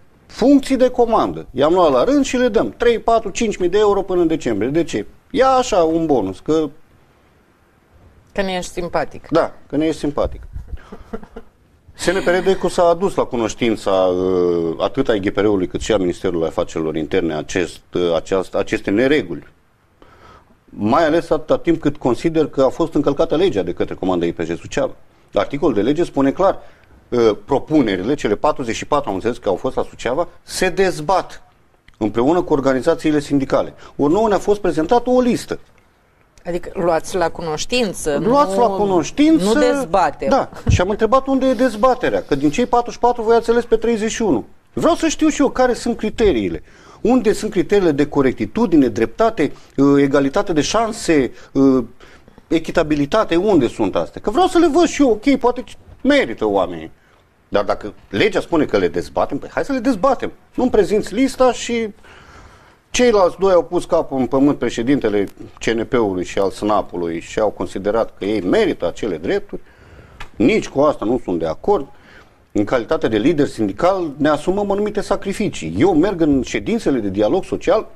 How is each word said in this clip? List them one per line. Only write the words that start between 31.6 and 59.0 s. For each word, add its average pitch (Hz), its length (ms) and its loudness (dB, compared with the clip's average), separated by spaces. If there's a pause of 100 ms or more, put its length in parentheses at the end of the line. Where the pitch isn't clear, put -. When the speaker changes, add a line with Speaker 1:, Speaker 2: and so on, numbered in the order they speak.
Speaker 1:
împreună 123 460 0
cu - 100 -2
organizațiile 147 680 0
sindicale. 135 540 -2 (220)
Ori 147 160 2
nouă 220 160 2
ne-a 190 100 2
fost 202 220 0
prezentată 165 500 0
o 254 100 4
listă. 233 380 -2 (840)
Speaker 2:
Adică 175 280 -6
luați 170 440 -2
la 170 120 0
cunoștință, 165 920 -4
Speaker 1:
Luați 285 320 2
Speaker 2:
nu, 240 60 2
Speaker 1:
la 240 60 6
cunoștință. 196 800 2
Speaker 2:
nu 226 160 2
dezbatem. 180 680 0
Speaker 1:
Da, 226 220 2 (180)
și - 120 4
am 180 80 2
întrebat 233 380 2
unde 269 200 0
e 262 80 2
dezbaterea, 214 680 0
că - 120 -2
din 143 160 2
cei 240 160 0
patruzeci 240 260 0
și - 140 -2
patru 233 160 0
voi 233 140 4
ați 226 140 0
ales 233 140 2
pe 226 120 2
treizeci 220 340 0
și - 120 -6
unu. 147 220 0 (280)
Vreau 302 220 2
să 330 140 0
știu 302 200 0
și - 120 -2
eu 262 80 4
care 254 240 2
sunt 226 240 -4
criteriile. 120 640 0 (380)
Unde 220 320 2
sunt 208 180 -4
criteriile 185 400 2
de 143 160 0
corectitudine, 143 800 2
dreptate, 143 640 0 (240)
uh, 143 260 4
egalitate 143 500 0
de 151 80 2
șanse, 175 720 0 (200)
uh, 131 320 4 (640)
echitabilitate, 160 880 0
unde 175 320 2
sunt 98 280 -2
astea? 82 240 -4
Că - 100 -4
vreau 359 160 2
să 349 120 0
le 330 100 4
văd 311 180 4
și - 160 -2
eu, 262 80 4
ok, 247 260 2
poate 247 280 -2 (360)
merită 202 460 0
oamenii. 87 440 -2 (580)
Dar 101 160 0
dacă 101 280 -4 (180)
legea 135 300 0
spune 156 240 0
că - 120 0
le 90 120 2
dezbatem, 85 500 -2